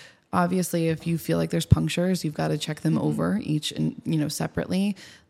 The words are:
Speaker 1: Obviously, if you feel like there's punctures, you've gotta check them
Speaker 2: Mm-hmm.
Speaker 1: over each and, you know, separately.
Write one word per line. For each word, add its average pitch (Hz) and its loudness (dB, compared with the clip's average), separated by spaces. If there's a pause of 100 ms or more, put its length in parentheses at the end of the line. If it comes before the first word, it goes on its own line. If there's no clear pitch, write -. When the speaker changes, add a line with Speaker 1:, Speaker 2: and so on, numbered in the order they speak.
(340)
Speaker 1:
Obviously, 175 2
if 160 -2
you 165 0
feel 165 0
like 165 0
there's 165 0
punctures, 170 2
you've 156 -4
gotta 156 -2
check 151 -6
them 160 2
Speaker 2:
Mm-hmm. - 0
Speaker 1:
over 160 0
each 151 -2
and, - -4
you 160 0
know, 147 0
separately. 185 -2 (340)